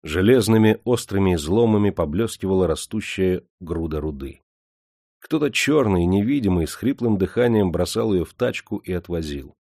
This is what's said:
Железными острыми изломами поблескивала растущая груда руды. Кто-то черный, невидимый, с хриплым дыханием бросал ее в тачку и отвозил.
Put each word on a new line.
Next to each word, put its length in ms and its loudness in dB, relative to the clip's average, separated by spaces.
Железными 800 4
острыми 520 0
изломами 560 2
поблескивала 720 -2
растущая 800 -2
груда 420 -6
руды. 400 -8
Кто-то 320 -2
черный, 560 2
невидимый, 580 2
с 80 -10
хриплым 460 -2
дыханием 520 2
бросал 400 -2
ее 140 0
в 80 -20
тачку 440 -6
и 140 -10
отвозил. 680 -8